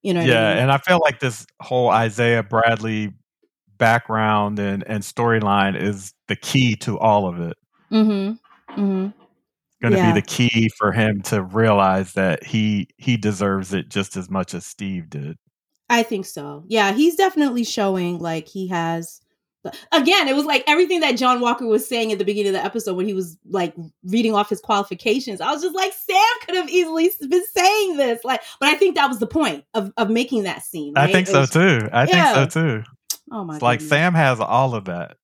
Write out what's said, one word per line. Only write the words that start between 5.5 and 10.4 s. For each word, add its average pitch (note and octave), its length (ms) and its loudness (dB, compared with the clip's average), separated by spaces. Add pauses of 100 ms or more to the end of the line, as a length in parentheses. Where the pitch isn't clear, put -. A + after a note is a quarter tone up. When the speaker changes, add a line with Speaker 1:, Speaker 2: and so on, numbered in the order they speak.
Speaker 2:
is G2 320 -6 (140)
the - 80 -2
key B2 420 0
to G2+ 220 -6
all G#2 280 2
of F2 120 -6
it. E2+ 180 -6 (340)
Speaker 1:
Mm-hmm. G#3+ 920 -2
Mm-hmm. G3 260 -2 (760)
Speaker 2:
Gonna A2+ 160 2
Speaker 1:
Yeah. A2 160 4
Speaker 2:
be G#2 80 2
the - 40 -8
key A2+ 520 2